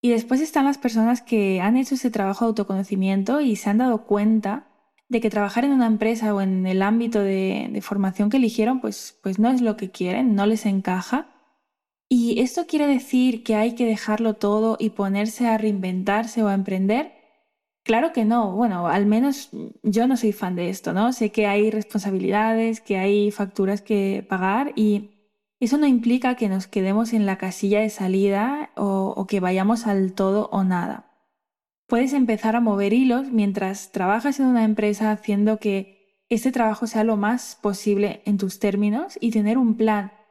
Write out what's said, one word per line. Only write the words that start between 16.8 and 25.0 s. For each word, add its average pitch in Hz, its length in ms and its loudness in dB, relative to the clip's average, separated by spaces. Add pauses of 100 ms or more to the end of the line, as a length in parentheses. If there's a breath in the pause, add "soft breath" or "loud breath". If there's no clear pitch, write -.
Claro 269 300 0
que 233 100 0
no. 220 300 2
Bueno, 190 340 0
al 190 200 2
menos 254 420 0 (340)
yo 220 240 2
no 262 80 2
soy 226 160 0
fan 185 240 -6
de 175 140 -2
esto, 185 240 -6
¿no? 220 180 2
Sé 220 200 -2
que 214 160 0
hay 208 220 2
responsabilidades, 214 1080 -2
que - 180 -4
hay 208 340 2
facturas 202 500 -2
que 196 480 -2
pagar 196 460 -2
y 208 340 0 (500)